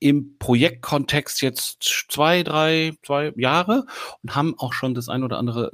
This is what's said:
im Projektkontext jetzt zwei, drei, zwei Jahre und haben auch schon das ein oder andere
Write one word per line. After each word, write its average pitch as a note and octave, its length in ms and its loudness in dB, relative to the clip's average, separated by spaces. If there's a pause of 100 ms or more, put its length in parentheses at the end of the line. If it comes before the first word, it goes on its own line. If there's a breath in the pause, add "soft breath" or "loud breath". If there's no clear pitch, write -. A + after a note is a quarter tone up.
im C#3+ 380 2
Projektkontext C3+ 1040 0
jetzt - 640 -4
zwei, E3 340 2
drei, D#3+ 520 0 (100)
zwei D3 320 -2
Jahre F3+ 500 2 (360 loud breath)
und - 120 -10
haben D3+ 240 2
auch B2 140 -4
schon C3 220 -2
das A#2+ 140 -6
ein B2+ 140 -2
oder A#2+ 160 -4
andere A#2+ 360 -2